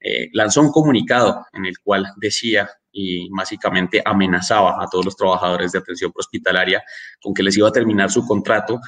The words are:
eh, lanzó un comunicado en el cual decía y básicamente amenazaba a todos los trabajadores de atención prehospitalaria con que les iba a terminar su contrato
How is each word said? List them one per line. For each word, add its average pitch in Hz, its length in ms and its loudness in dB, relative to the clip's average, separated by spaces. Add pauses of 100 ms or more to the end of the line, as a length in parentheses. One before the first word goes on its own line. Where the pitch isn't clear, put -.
eh, - 320 -6
lanzó 107 300 2
un 151 80 4
comunicado 123 840 2
en 95 140 -8
el 92 140 -8
cual 98 260 0 (100)
decía 104 540 -2 (200)
y 90 400 -6
básicamente 95 720 -2
amenazaba 95 800 2
a 87 60 -6
todos 92 160 0
los 95 100 -4
trabajadores 90 580 0
de 95 60 0
atención 90 320 -6
prehospitalaria 92 720 -2 (380)
con 101 140 -6
que 98 80 0
les 98 140 2
iba 104 120 6
a 110 40 -2
terminar 104 380 2
su 117 160 0
contrato 110 600 0